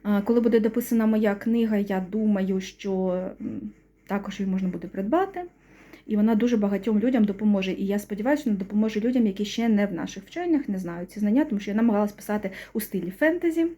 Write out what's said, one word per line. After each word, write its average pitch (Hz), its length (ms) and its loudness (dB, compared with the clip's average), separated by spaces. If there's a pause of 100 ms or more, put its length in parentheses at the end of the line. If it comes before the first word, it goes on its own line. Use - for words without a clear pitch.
Е, 202 160 2
коли 233 200 4
буде 226 180 4
дописана 226 460 2
моя 214 300 4
книга, 226 420 0
я 196 340 -2
думаю, 196 500 0
що, 185 640 -4 (180)
м, 214 200 -6 (460)
також 202 320 -4
її 190 120 -2
можна 190 180 -2
буде 175 180 -8
придбати. 339 560 -2 (640)
І 214 80 -2
вона 220 200 4
дуже 240 220 2
багатьом 202 420 0
людям 233 260 2
допоможе. 196 460 0
І 196 140 -4
я 202 140 -2
сподіваюся, 220 460 -2
вона 208 120 0
допоможе 208 420 0
людям, 240 280 2
які 202 180 -2
ще 226 240 -2
не 208 160 4
в 196 80 -4
наших 180 300 -8
вченнях, 330 460 -2
не 190 100 -2
знають 175 320 -8
ці 208 80 -12
знання, 220 260 4
тому 208 160 -4
що 208 100 -6
я 202 60 0
намагалась 208 340 4
писати 208 400 -6 (220)
у 220 80 -2
стилі 180 300 -6
фентезі 330 560 2 (100)